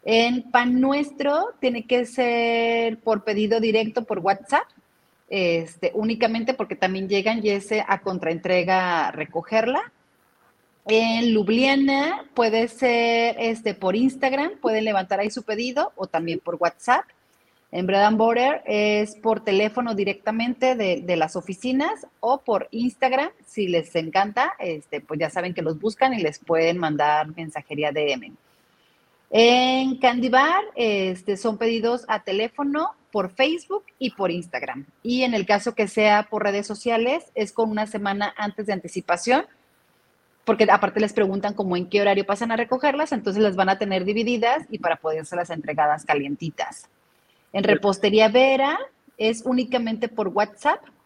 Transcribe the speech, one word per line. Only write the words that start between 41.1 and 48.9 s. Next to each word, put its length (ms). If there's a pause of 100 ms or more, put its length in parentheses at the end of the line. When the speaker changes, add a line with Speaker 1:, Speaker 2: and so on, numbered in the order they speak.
Speaker 1:
preguntan 420
como 220
en 120
qué 120
horario 260
pasan 260
a 40
recogerlas, 560
entonces 300
las 140
van 120
a 100
tener 260
divididas 640
y 100
para 180
podérselas 540
entregadas 540
calientitas. 840 (640)
En 100
Speaker 2:
Bien. 140
Speaker 1:
Repostería 520
Vera 500 (380)